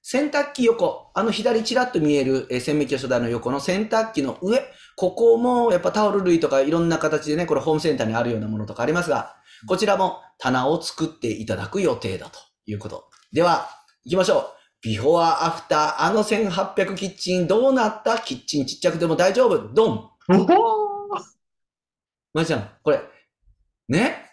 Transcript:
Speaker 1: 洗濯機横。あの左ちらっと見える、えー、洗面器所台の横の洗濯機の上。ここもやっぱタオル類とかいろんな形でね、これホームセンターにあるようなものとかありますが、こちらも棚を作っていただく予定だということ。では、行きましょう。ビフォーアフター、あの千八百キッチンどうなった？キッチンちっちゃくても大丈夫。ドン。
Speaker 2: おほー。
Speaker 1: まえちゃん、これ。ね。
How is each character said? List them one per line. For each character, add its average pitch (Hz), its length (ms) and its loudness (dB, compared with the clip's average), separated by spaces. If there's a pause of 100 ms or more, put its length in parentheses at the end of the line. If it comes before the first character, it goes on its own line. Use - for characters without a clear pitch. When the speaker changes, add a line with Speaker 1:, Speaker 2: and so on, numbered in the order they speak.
Speaker 1:
洗 294 280 -2
濯 285 240 -2
機 254 100 0
横。 226 500 0
あ 190 80 0
の 226 80 0
左 226 320 0
ち - 140 -4
ら 247 80 2
っ 247 80 -6
と 170 80 0
見 147 160 2
え 139 80 2
る、 131 260 -2
え 123 60 -2
ー、 123 40 -2
洗 151 160 -2
面 143 120 0
器 135 100 -2
所 131 80 -8
台 123 140 0
の 117 80 -2
横 120 240 -4
の 139 80 -4
洗 196 260 -2
濯 220 260 -2
機 147 100 -2
の 131 200 -6
上。 226 180 2 (380)
こ 180 120 0
こ 233 260 4
も 240 360 2
や 175 60 2
っ - 40 0
ぱ - 100 -2
タ 214 160 2
オ 196 40 2
ル 196 120 0
類 170 160 4
と 151 80 2
か 135 140 4
い 143 80 2
ろ 165 80 2
ん 170 100 2
な 160 80 2
形 151 320 -2
で 151 80 0
ね、 175 80 -2
こ 156 100 0
れ 139 60 0
ホ 160 120 0
ー - 20 4
ム 151 60 0
セ 156 120 0
ン 131 60 -2
タ 117 60 -2
ー - 20 0
に 110 80 -2
あ 120 80 0
る 120 80 0
よ 110 80 -2
う - 20 -4
な 107 80 -6
も 107 80 -4
の 104 80 -6
と 104 80 -10
か - 100 -6
あ 151 40 0
り - 80 0
ま 175 80 0
す 160 80 -4
が、 120 240 -4 (320)
こ 185 100 2
ち 208 80 0
ら 196 140 2
も 185 220 -2 (180)
棚 127 300 0
を 170 120 0
作 - 240 -6
っ 156 40 -4
て - 200 -8
い 104 160 -6
た 101 120 -4
だ 98 100 -8
く 196 160 -4
予 139 140 0
定 92 200 -8
だ - 140 -14
と - 80 -20 (260)
い 104 80 -10
う 101 60 -6
こ 110 100 -12
と。 - 160 -14 (260)
で 156 120 0
は、 170 260 0 (360)
行 123 60 -14
き 175 60 0
ま 185 80 2
し 202 60 2
ょ 175 80 4
う。 - 60 -2 (360)
ビ 110 140 -4
フ 135 220 2
ォ - 20 4
ー 165 40 4
ア 165 280 2
フ - 180 -12
タ 156 80 2
ー、 151 280 0
あ 175 80 2
の 214 100 2
千 208 260 0
八 180 260 -4
百 190 200 -2
キ 190 120 -8
ッ 180 120 -12
チ 180 180 -2
ン 180 100 0
ど 226 220 4
う 269 60 4
な 226 140 2
っ - 160 -6
た？ 226 160 0
キ - 160 -10
ッ - 100 -18
チ 151 120 -2
ン 131 60 0
ち - 120 -8
っ - 20 -20
ち 175 100 0
ゃ 165 40 2
く 165 60 -6
て 170 60 0
も 160 120 0
大 190 180 4
丈 247 140 4
夫。 135 260 0
ド 208 180 4
ン。 - 180 -8 (200)
Speaker 2:
お 185 80 8
ほ - 60 4
ー。 - 20 0 (1900)
Speaker 1:
ま 156 80 -2
え 165 60 0
ち 160 80 -2
ゃ - 20 -2
ん、 101 140 -10 (120)
こ 151 80 0
れ。 139 120 2 (880)
ね。 202 260 0 (160)